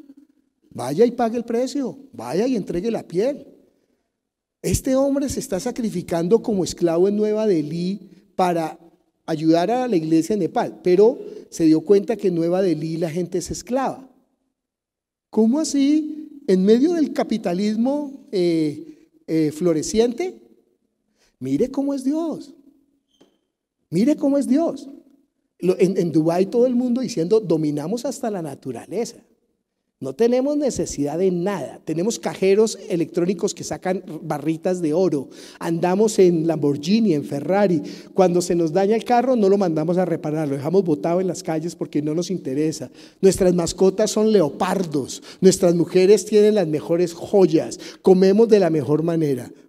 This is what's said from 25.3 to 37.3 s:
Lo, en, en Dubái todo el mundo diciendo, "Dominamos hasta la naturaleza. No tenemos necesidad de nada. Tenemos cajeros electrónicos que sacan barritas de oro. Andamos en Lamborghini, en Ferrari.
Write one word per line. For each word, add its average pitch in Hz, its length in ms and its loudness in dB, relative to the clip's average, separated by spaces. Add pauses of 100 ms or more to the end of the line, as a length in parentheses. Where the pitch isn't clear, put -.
Lo, 180 200 0
en, 190 180 2
en 175 140 0
Dubái 165 360 2
todo 240 200 2
el 254 80 -2
mundo 247 260 0
diciendo, 180 380 0
"Dominamos 156 640 -2
hasta 247 240 -6
la 196 120 -6
naturaleza. 139 760 -10 (840)
No 131 120 -8
tenemos 254 440 0
necesidad 160 600 -2
de 185 140 2
nada. 175 540 -4
Tenemos 180 340 -4
cajeros 196 580 0 (120)
electrónicos 175 640 -2
que - 80 -14
sacan 185 400 -6 (180)
barritas 160 600 -4
de 151 120 0
oro. 156 360 0 (280)
Andamos 180 600 0
en 175 260 4
Lamborghini, 156 680 0
en 143 100 -2
Ferrari. 165 580 0 (320)